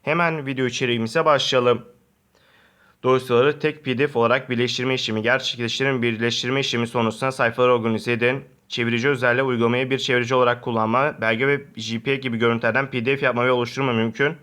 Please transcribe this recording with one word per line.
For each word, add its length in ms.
Hemen 440
video 200
içeriğimize 600
başlayalım. 600
Dosyaları 560
tek 260
P 120
D 100
F 120
olarak 300
birleştirme 440
işlemi 280
gerçekleştirin. 800
Birleştirme 580
işlemi 280
sonrasında 440
sayfaları 420
organize 380
edin. 320
Çevirici 420
özelliği 340
uygulamayı 460
bir 80
çevirici 380
olarak 260
kullanma, 600
belge 260
ve 140
J 220
P 160
G 60
gibi 160
görüntülerden 540
P 140
D 120
F 80
yapma 200
ve 60
oluşturma 420
mümkün. 500